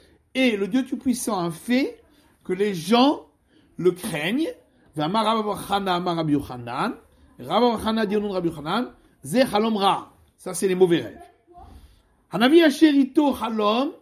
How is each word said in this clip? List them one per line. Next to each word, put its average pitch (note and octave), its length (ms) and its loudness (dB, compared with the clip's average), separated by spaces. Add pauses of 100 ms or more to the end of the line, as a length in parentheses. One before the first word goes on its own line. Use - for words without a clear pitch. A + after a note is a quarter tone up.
(340)
et B3 220 2
le G3+ 120 -2
Dieu B3+ 160 0
Tout-Puissant B3 540 -4
a E3+ 120 -4
fait B3+ 500 -2 (440)
que - 80 -6
les G3 220 0
gens A#3 520 2 (500)
le F3 160 2
craignent. G3+ 600 -4 (440)
Ve'amar F3+ 280 -2
Rav A3 200 0
Bar G3 240 -8
Chana, G3 280 -2
amar F3 200 -4
Rabbi D#3+ 160 -2
Yochanan. C3+ 640 -4 (440)
Rav C#3+ 220 -2
Bar A#3 220 2
Chana A3 240 -2
dit G3+ 100 -2
au G#3 40 0
nom G#3 80 -4
de G3+ 60 -6
Rabbi F3+ 140 -2
Yochanan, E3 440 -4 (320)
"Ze G#3+ 220 2
chalom A3 300 0
ra." F#3+ 360 0 (240)
Ça, F#3 180 -12
c'est G3 140 -2
les F#3 60 0
mauvais E3+ 280 4
rêves. G#2 200 -14 (1080)
Hanavi C4 320 6
asher D#4 280 4
ito C#4 440 2
chalom, A3 680 -2